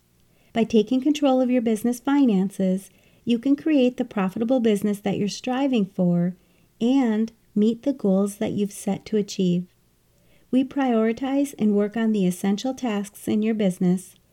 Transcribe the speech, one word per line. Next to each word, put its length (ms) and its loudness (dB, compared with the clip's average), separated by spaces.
By 140 0
taking 340 2
control 400 2
of 100 2
your 120 2
business 400 -2
finances, 880 0
you 140 0
can 200 2
create 400 2
the 80 -4
profitable 560 -2
business 400 0
that 160 -2
you're 100 -2
striving 580 -2
for 520 0
and 500 2
meet 300 0
the 80 0
goals 460 0
that 160 -4
you've 180 -2
set 340 -6
to 120 -2
achieve. 500 -2
We 140 2
prioritize 960 0
and 160 2
work 220 0
on 160 0
the 120 2
essential 480 -2
tasks 540 -6
in 140 0
your 120 0
business, 640 0